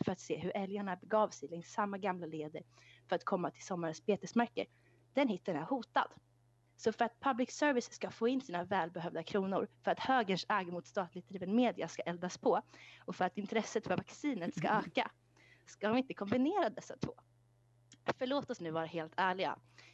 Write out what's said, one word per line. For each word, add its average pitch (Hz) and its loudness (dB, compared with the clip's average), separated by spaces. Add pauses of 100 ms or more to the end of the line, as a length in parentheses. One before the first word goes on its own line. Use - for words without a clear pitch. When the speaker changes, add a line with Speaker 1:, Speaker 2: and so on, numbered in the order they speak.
Speaker 1:
för 202 2
att - -6
se - -4
hur 170 -4
älgarna 196 -4
begav 214 2
sig - -12
längs 170 -12
samma 202 -2
gamla 185 -2
leder 156 -8 (460)
för 185 4
att 170 -6
komma 175 0
till - -12
sommarens 170 -4
betesmarker. 214 0 (460)
Den 269 4
hitten 180 -2
är 143 -2
hotad. - 0 (640)
Så - 0
för 233 0
att - -2
public 254 2
service 277 2
ska - -6
få - 0
in 262 2
sina 175 -2
välbehövda 170 0
kronor, 190 0 (160)
för 196 4
att - 0
högerns 220 2
agg 185 0
mot 175 -6
statligt 180 -4
driven 190 -2
media 220 4
ska - -6
eldas 175 -6
på 214 4 (420)
och - -8
för 180 2
att 180 -2
intresset 214 -2
för 185 2
vaccinet 196 -4
ska 156 0
Speaker 2:
Mm. 208 4
Speaker 1:
öka, - -2 (560)
ska - -2
de 226 4
inte 262 0
kombinera 254 2
dessa - -10
två? - -6 (1040)
För 254 -2
låt 269 -2
oss 240 -8
nu 165 -4
vara 160 -2
helt 160 -6
ärliga. 185 2 (360)